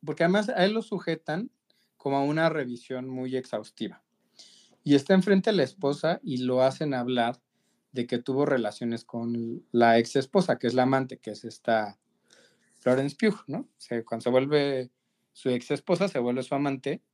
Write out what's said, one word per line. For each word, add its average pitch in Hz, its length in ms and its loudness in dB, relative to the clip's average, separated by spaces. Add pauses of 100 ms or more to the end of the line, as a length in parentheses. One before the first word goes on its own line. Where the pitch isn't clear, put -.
porque 156 200 -2
además 196 240 2
a 180 160 2
él 202 100 2
lo 226 80 -2
sujetan 175 680 -6 (460)
como 139 220 -4
a 139 60 0
una 160 240 2
revisión 127 600 -6
muy 131 280 -6
exhaustiva. 107 680 -8 (800)
Y 143 100 4
está 139 200 4
enfrente 190 360 4
de 208 80 2
la 147 60 4
esposa 143 580 -4
y 135 160 -4
lo 127 240 0
hacen 135 320 0
hablar 123 460 -2 (520)
de 123 140 -4
que 123 120 -4
tuvo 135 280 -2
relaciones 117 580 -2
con 117 680 -8
la 117 260 6
ex 117 180 0
esposa, 139 420 0
que - 100 -4
es 120 60 -2
la 127 100 4
amante, 131 340 0
que - 140 -12
es - 120 -16
esta 110 540 -2 (840)
Florence 135 380 0
Pugh, 214 300 2
¿no? 151 120 -6
O - 80 -14 (100)
sea, 117 260 -8
cuando 113 200 -8
se 123 60 2
vuelve 135 600 2 (420)
su - 180 -4
ex 123 220 -2
esposa, 180 360 -2
se 160 120 -4
vuelve 123 220 -2
su 139 120 -6
amante. 139 480 -4 (120)